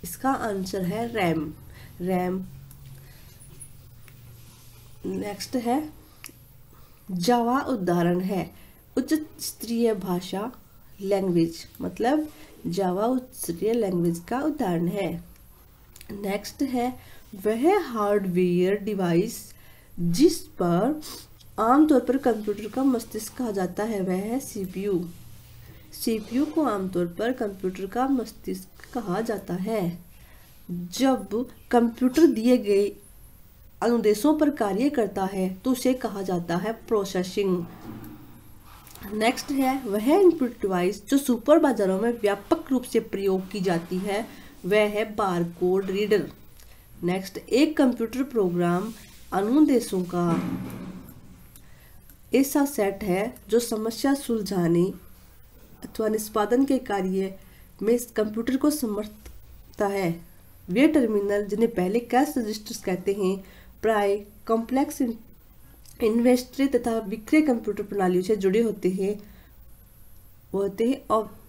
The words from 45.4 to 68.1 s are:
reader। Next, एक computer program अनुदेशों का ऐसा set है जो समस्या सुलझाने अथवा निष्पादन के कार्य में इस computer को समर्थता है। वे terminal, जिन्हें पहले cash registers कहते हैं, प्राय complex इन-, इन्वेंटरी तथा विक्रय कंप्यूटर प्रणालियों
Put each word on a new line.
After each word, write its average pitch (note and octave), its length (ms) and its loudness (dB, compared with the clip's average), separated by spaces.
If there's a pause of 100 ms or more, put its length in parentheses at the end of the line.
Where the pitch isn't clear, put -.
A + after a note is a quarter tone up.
reader। G3 400 0 (720)
Next, F#3 360 -4
एक D4+ 380 2
computer A#3+ 460 2
program F#3 720 0 (400)
अनुदेशों A3+ 720 4 (120)
का F3 280 2 (1900)
ऐसा C#4 300 4
set G#3 400 -2
है G3+ 300 0 (140)
जो A3+ 100 4
समस्या A3+ 560 0
सुलझाने F#3 800 2 (880)
अथवा - 260 -4
निष्पादन A3 560 2
के C4+ 140 2
कार्य F#3+ 600 -2 (440)
में A3+ 120 4
इस A#3+ 160 -2
computer A3 460 -2
को D4 140 4
समर्थता - 1160 -6
है। F#3+ 340 0 (500)
वे B3+ 180 6
terminal, G#3 580 2
जिन्हें A3+ 280 0
पहले F#3+ 260 2
cash C4+ 380 0
registers A3 420 -6
कहते F#3 320 -2
हैं, F#3+ 320 -2 (380)
प्राय G#3 340 2 (300)
complex B3+ 560 0
इन-, A#3 120 0 (880)
इन्वेंटरी B3 640 4
तथा A#3+ 320 0
विक्रय A3 420 2
कंप्यूटर A3+ 420 0
प्रणालियों F#3 400 2